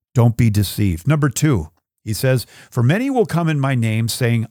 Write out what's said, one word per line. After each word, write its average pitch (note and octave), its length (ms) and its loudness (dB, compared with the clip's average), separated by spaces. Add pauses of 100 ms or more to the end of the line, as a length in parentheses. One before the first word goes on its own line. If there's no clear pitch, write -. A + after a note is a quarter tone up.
(140)
Don't A#2 240 4
be A#2+ 100 4
deceived. G2+ 580 -2
Number D3 220 0
two, A#2+ 420 -2 (320)
he A2 120 -8
says, C3 320 -2 (240)
"For B2+ 120 -2
many G3+ 280 2
will A#3+ 160 0
come E3 200 -2
in D#3 140 -2
my C3+ 140 0
name, A2+ 340 -2
saying, A#2 420 -2